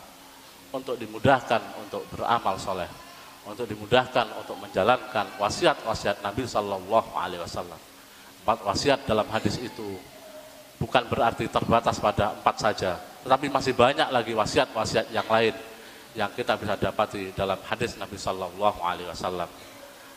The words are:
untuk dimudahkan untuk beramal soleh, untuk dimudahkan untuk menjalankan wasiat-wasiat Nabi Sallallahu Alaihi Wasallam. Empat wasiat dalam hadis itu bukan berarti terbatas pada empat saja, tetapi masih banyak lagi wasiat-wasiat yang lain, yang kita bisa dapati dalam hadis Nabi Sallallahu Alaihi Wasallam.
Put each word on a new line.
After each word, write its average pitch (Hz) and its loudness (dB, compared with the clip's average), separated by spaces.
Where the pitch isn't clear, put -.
untuk 131 -6
dimudahkan 113 2
untuk 101 -8
beramal 110 0
soleh, 90 -4
untuk 104 -8
dimudahkan 113 2
untuk 104 -10
menjalankan 101 2
wasiat-wasiat 107 2
Nabi 107 -4
Sallallahu 101 0
Alaihi 87 -4
Wasallam. 87 -8
Empat 110 0
wasiat 127 4
dalam 107 2
hadis 104 -2
itu 104 -10
bukan 120 2
berarti 117 2
terbatas 113 2
pada 104 2
empat - 2
saja, 98 0
tetapi 135 2
masih 127 0
banyak 139 6
lagi 117 0
wasiat-wasiat 110 2
yang 104 -2
lain, 113 6
yang 101 0
kita 120 0
bisa 101 -2
dapati 98 -2
dalam 95 0
hadis 113 -2
Nabi 98 -10
Sallallahu 95 0
Alaihi 87 -2
Wasallam. 90 -4